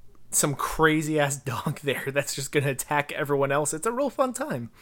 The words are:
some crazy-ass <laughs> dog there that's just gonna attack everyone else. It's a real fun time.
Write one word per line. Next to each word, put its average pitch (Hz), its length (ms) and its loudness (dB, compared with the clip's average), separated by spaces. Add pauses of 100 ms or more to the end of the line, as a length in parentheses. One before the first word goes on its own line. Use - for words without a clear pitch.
(300)
some 147 240 2
crazy-ass 156 800 2
<laughs> - 80 -12
dog 131 360 -4
there 139 280 -2
that's 135 260 -2
just - 180 -6
gonna 143 160 2
attack 143 440 0
everyone 139 380 0
else. 143 220 2
It's 160 140 -4
a 226 60 0
real 262 180 0
fun 254 240 0
time. 147 360 -6 (120)